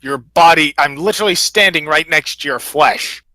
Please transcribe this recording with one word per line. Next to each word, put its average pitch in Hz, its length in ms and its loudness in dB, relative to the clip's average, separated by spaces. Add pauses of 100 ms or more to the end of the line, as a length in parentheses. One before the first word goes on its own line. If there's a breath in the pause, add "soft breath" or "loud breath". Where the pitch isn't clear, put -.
Your 139 160 -6
body, 160 600 2
I'm 143 180 -2
literally 196 400 -2
standing 175 500 0
right 156 220 0
next - 340 -4
to - 60 -8
your 135 120 -4
flesh. - 640 0 (120)